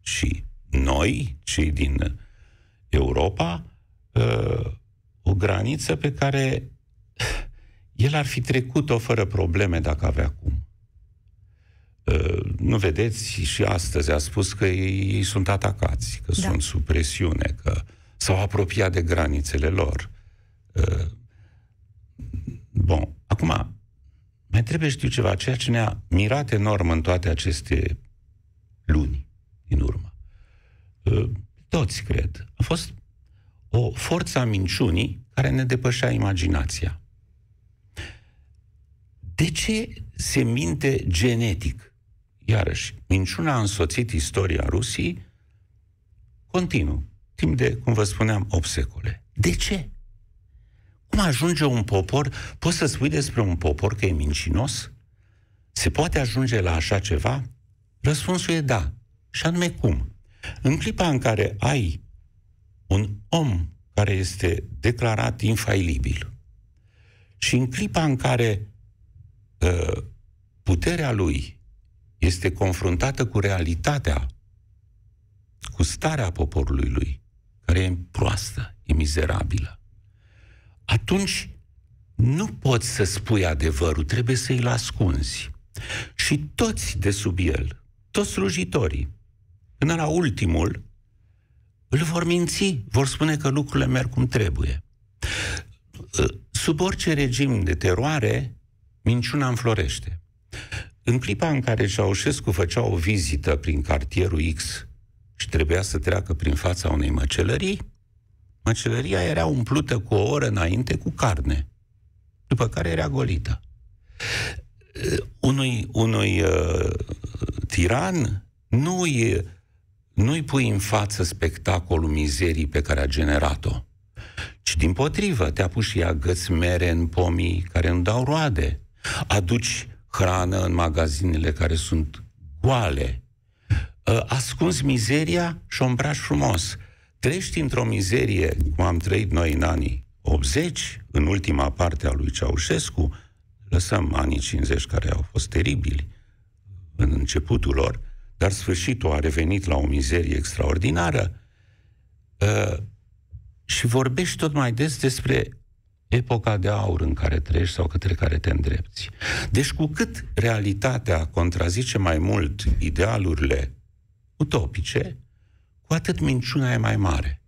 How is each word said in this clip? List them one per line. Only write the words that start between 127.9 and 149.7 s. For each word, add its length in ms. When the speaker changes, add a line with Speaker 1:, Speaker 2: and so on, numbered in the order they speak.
Speaker 1:
nu 100
dau 240
roade, 560
aduci 640
hrană 580
în 100
magazinele 800
care 220
sunt 500
goale, 640
uh, 220
ascunzi 580
mizeria 840
și 160
o 20
îmbraci 320
frumos. 600
Trăiești 420
într-o 240
mizerie, 720
cum 80
am 120
trăit 360
noi 200
în 100
anii 440
optzeci, 800
în 160
ultima 440
parte 360
a 60
lui 180
Ceaușescu, 840
lăsăm 460
anii 240
cincizeci 480
care 240
au 200
fost 180
teribili 600
în 160
începutul 640
lor, 260
dar 160
sfârșitul 600
a 60
revenit 460
la 120